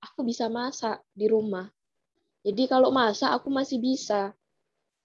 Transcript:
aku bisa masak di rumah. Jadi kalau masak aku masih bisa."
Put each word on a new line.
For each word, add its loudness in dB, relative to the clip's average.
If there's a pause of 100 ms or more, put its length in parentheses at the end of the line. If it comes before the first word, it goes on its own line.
aku -8
bisa -2
masak -6 (160)
di 0
rumah. 0 (720)
Jadi 0
kalau 4
masak 2
aku -4
masih -2
bisa." -2 (720)